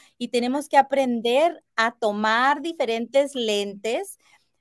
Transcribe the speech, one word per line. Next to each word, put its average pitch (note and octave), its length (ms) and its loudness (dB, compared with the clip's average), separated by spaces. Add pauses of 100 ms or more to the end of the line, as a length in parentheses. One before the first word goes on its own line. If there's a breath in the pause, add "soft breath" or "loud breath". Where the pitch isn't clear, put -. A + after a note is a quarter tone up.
(160 soft breath)
y A#3+ 120 -6
tenemos B3+ 400 -2
que C#4+ 100 4
aprender C4+ 840 2 (140)
a A3+ 160 0
tomar A3+ 720 0
diferentes C#4 720 -2
lentes G#3+ 840 -4 (420 soft breath)